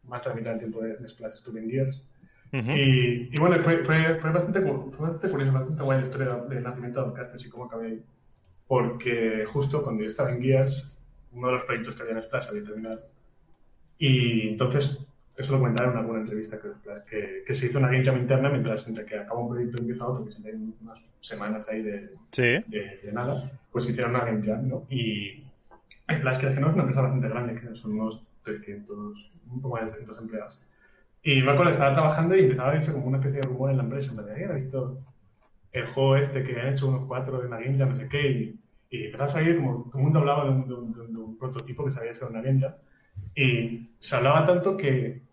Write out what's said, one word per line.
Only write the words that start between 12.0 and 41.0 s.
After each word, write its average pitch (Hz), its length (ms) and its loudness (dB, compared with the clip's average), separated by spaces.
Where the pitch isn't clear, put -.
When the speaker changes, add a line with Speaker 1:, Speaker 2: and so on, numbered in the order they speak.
Speaker 1:
había 113 140 -4
en 110 60 -4
Splash - 280 -4
había 104 140 -6
terminado. 110 360 -8
Y 120 500 4
entonces, 135 500 0
eso 135 140 -2
lo 135 60 4
comentaron 123 340 4
en 113 80 0
alguna 113 200 -4
entrevista 107 400 -6
que, 104 80 -10
que, 98 380 -8
que 127 80 -2
se 127 120 -2
hizo 127 120 0
una 131 100 6
game 131 160 4
jam 127 140 4
interna 131 320 4
mientras 113 380 0
entre 107 180 -8
que 107 120 -8
acaba 107 220 -6
un 120 80 -4
proyecto 120 300 -4
y - 20 -4
empieza 113 260 -4
otro, 123 200 -4
que 104 60 -14
siempre 107 200 -14
hay 110 60 -10
unas 110 160 -20
semanas 107 480 -6
ahí 110 140 -4
de, 101 280 -8
Speaker 2:
Sí. 131 100 0
Speaker 1:
de, 113 600 0
de 104 100 -10
nada, 123 380 -4
pues 117 160 -2
hicieron 120 260 -2
una 123 120 2
game 110 180 -2
jam, 117 240 0
¿no? 135 220 -6
Y 107 520 -4
Splash, 131 260 0
que 135 100 0
es 139 100 2
una 139 100 4
empresa 135 320 2
bastante 131 280 2
grande, 117 320 -4
que 110 140 -12
son 107 240 -8
unos 110 240 -4
trescientos, 104 880 -12
un 127 120 -8
poco 123 140 -4
más 110 100 -4
de - 60 -8
trescientos 107 260 -14
empleados. 110 420 -12
Y 139 200 4
me 135 100 4
acuerdo, 165 200 6
estaba 139 220 4
trabajando 160 420 4
y 190 40 10
empezaba 127 300 4
a - 40 2
verse - 180 0
como 127 140 -2
una 135 120 0
especie 135 220 0
de 131 60 0
rumor 127 240 0
en 131 80 4
la 113 60 2
empresa, 135 260 -4
en 113 60 -10
plan 104 100 -10
de, 104 60 -10
"¿Alguien 180 180 -6
ha 156 40 -2
visto 131 440 -6
el 123 140 -4
juego 135 300 4
este 139 280 2
que 120 160 -4
han 131 140 0
hecho 135 140 0
unos 131 200 0
cuatro 131 320 -4
de 123 60 -6
una 120 120 -6
game 135 200 0
jam, 127 100 4
no 113 80 0
sé - 120 -6
qué?". 143 220 2
Y, 110 300 -4
y 113 160 -6
empezaba 135 240 -4
a - 20 -2
salir 165 240 4
como, 135 280 0
todo - 140 -8
el 135 60 4
mundo 156 140 6
hablaba 143 260 4
de 135 60 2
un, 131 180 2
de 127 60 -6
un, 117 180 -8
de 117 80 -10